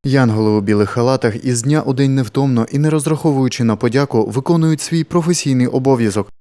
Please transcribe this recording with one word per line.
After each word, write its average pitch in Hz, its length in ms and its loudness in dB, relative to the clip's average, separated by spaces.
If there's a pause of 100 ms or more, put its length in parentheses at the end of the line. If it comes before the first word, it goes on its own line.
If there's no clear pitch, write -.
Янголи 113 460 2
у 107 100 2
білих 104 300 0
халатах 120 540 0
із 120 180 -2
дня 143 200 0
у 135 100 -2
день 135 220 0
невтомно 131 580 0
і, 139 60 -2
не 156 120 2
розраховуючи 143 760 0
на 110 120 2
подяку, 120 540 0
виконують 160 500 0
свій 165 240 -2
професійний 156 640 0
обов'язок, 123 600 0 (120)